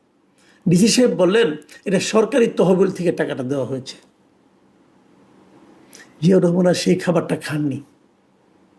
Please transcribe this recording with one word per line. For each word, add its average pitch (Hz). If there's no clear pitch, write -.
ডিসি 185
সাহেব 233
বললেন, 180
"এটা 190
সরকারি 220
তহবিল 185
থেকে 170
টাকাটা 139
দেওয়া 131
হয়েছে।" 131
জিয়াউর 180
রহমান 175
আর 175
সেই 180
খাবারটা 170
খাননি। 147